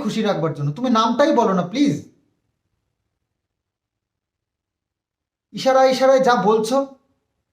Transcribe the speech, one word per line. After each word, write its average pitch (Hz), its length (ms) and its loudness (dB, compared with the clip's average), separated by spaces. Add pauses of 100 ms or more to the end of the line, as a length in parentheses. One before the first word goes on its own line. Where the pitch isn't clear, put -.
খুশি 214 180 -4
রাখবার 165 320 -2
জন্য? 143 180 -6
তুমি 247 180 -4
নামটাই 226 440 0
বলো 208 200 0
না, 180 180 -2
প্লিজ। 269 240 0 (3500)
ইশারায় 262 380 2
ইশারায় 262 360 2
যা 240 80 4 (140)
বলছো, 226 280 0 (760)